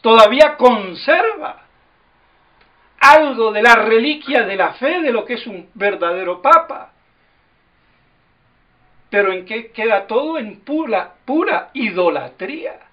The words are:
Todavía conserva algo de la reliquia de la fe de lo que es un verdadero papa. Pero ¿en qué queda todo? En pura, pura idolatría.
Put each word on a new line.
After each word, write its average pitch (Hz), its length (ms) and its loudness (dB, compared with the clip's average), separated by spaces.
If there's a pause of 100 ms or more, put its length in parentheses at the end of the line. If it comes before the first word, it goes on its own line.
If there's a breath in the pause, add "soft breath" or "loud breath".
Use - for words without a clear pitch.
Todavía 233 560 6
conserva 247 1080 -2 (1300)
algo 262 540 4
de 208 80 -2
la 233 140 6
reliquia 233 680 0
de 190 120 -8
la 175 180 0
fe 330 280 -2
de 277 100 -2
lo 208 140 -4
que 247 80 -6
es 226 120 -12
un 202 280 -16
verdadero 180 680 -4
papa. 302 520 0 (2250)
Pero 202 220 0
¿en 185 120 -8
qué 214 280 -12
queda 214 340 -2
todo? 302 320 -4
En 214 220 -12
pura, 269 520 -6 (140)
pura 285 480 -4
idolatría. 190 1040 -6 (140)